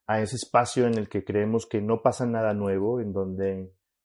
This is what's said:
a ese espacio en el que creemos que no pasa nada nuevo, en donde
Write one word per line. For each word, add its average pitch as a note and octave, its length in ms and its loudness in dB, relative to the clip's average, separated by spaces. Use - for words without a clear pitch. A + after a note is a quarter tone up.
a A2 120 0
ese G#2+ 140 -4
espacio A#2+ 540 2
en A#2 60 2
el G#2+ 140 -2
que G2 160 -4
creemos G#2+ 420 0
que G#2+ 140 -2
no A2 220 0
pasa B2 240 0
nada A2+ 260 0
nuevo, G#2 480 0
en G#2 120 -4
donde F#2+ 600 -4